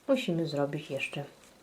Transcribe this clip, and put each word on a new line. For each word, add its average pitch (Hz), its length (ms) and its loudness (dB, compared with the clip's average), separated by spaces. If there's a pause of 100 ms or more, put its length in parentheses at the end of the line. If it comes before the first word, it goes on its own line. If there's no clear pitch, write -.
Musimy 175 400 2
zrobić 147 440 -2
jeszcze 143 340 -4 (380)